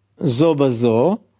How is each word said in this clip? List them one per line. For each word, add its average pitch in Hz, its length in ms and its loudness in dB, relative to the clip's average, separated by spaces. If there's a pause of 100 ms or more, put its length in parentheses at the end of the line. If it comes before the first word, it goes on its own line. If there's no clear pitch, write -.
(180)
זו 151 360 0
בזו, 123 640 0 (240)